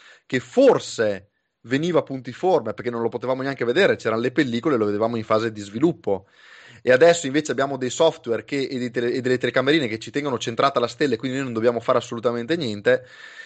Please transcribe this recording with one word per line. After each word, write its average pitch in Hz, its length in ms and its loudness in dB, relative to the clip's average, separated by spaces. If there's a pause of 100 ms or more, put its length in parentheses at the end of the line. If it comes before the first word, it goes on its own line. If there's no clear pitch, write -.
(260)
che 131 140 -2
forse 120 880 2 (360)
veniva 143 380 0
puntiforme, 131 720 -2
perché 117 160 -8
non 117 120 -4
lo 117 80 0
potevamo 123 320 -4
neanche 135 240 -4
vedere, 131 300 4
c'erano 113 260 -2
le 123 100 -2
pellicole, 127 460 0
lo 107 80 2
vedevamo 107 320 0
in 110 60 -4
fase 110 280 0
di 104 100 -12
sviluppo. 101 680 -2 (580)
E 123 60 6
adesso 160 360 6
invece 143 260 0
abbiamo 135 240 -4
dei 127 120 -4
software 120 540 0
che, 139 200 -4
e 131 140 -6
dei 123 140 -6
tele-, 120 220 -2
e 131 80 -2
delle 127 160 2
telecamerine 131 500 2
che 107 120 -6
ci 110 120 -14
tengono 143 260 -4
centrata 123 440 0
la 120 60 2
stella, 139 260 0
e 110 40 0
quindi 131 200 -4
noi 139 80 -4
non 123 80 -8
dobbiamo 113 260 2
fare 123 180 0
assolutamente 120 600 -4
niente. 120 500 0 (380)